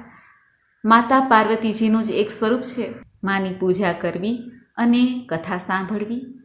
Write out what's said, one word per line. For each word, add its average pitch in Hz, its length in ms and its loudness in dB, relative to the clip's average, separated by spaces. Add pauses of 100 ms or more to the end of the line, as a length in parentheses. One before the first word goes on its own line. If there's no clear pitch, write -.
(840)
માતા 233 340 4
પાર્વતીજીનું 220 840 2
જ 214 80 -4
એક 214 200 0
સ્વરૂપ 233 300 0
છે. - 320 -8 (300)
માની 190 300 -2
પૂજા 185 400 0
કરવી 190 580 -6 (240)
અને 247 540 2
કથા 170 280 -4
સાંભળવી. 208 640 -6 (240)